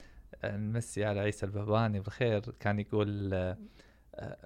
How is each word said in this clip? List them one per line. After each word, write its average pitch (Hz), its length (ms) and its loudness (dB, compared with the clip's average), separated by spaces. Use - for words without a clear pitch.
نمسي 107 600 -2
على 104 160 2
عيسى 104 260 0
البهباني 104 540 2
بالخير. 107 400 2
كان 104 180 2
يقول، 101 560 0
آه، 92 240 0
آه، - 320 -10